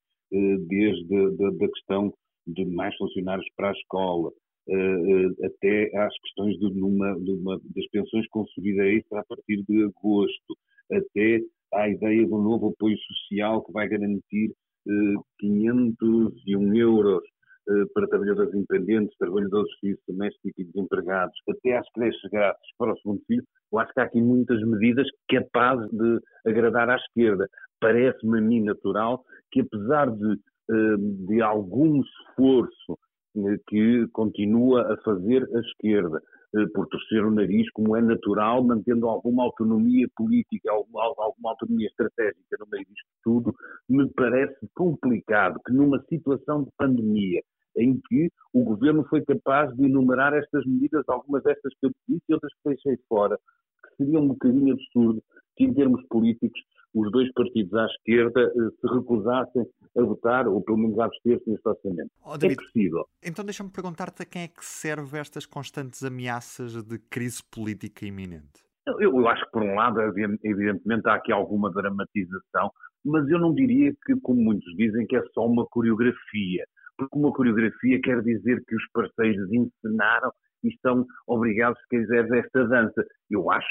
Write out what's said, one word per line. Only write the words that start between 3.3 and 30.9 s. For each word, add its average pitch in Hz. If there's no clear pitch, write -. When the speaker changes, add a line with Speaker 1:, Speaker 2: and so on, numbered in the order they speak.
Speaker 1:
para 98
a -
escola, 90
eh, 95
eh, 92
até 101
às 104
questões 98
de, 95
numa, 98
de 90
uma, 92
das 92
pensões 110
com 104
subida 98
extra 107
a -
partir 101
de 107
agosto, 104
até 107
à 104
ideia 107
de 95
um 104
novo 107
apoio 107
social 104
que -
vai 104
garantir, 104
eh, 104
quinhentos 113
e 98
um 101
euros, 107
eh, 101
para 101
trabalhadores 101
independentes, 98
trabalhadores 98
de -
serviço 98
doméstico 98
e 90
desempregados, 92
até 123
às 113
creches 113
grátis 101
para 110
o -
segundo 101
filho. 123
Eu 107
acho -
que 131
há -
aqui 117
muitas 120
medidas 117
capazes 123
de 113
agradar 117
à 123
esquerda. 104
Parece-me 113
a -
mim 113
natural 104
que, 131
apesar 120
de, 104
eh, 110